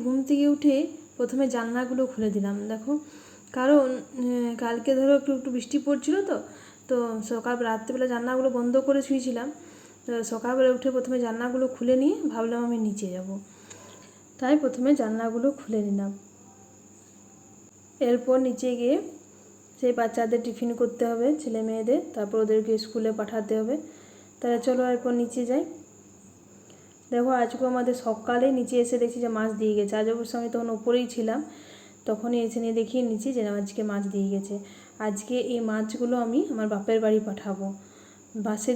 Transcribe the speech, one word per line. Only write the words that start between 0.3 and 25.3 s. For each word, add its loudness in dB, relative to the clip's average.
উঠে 4
প্রথমে 0
জানলাগুলো -2
খুলে -2
দিলাম। -2
দেখো, -4
কারণ, 6
উম, 0
কালকে 0
ধরো 6
একটু, -2
একটু -6
বৃষ্টি -2
পড়ছিল 2
তো, -2
তো 2
সকাল, -2
রাত্রিবেলা -2
জানলাগুলো 2
বন্ধ 2
করে 4
শুয়েছিলাম। -2
তো -8
সকালবেলা 2
উঠে -2
প্রথমে -2
জানলাগুলো -2
খুলে 2
নিয়ে 4
ভাবলাম -2
আমি 0
নিচে -4
যাব, -8
তাই 2
প্রথমে 2
জানলাগুলো 0
খুলে -2
নিলাম। -2
এরপর 2
নিচে -2
গিয়ে 4
সেই 2
বাচ্চাদের 0
টিফিন -2
করতে 0
হবে, 2
ছেলে -4
মেয়েদের, 2
তারপর -2
ওদেরকে 4
স্কুলে -2
পাঠাতে -2
হবে। 0
তাহলে 0
চলো 2
এরপর 0
নিচে -4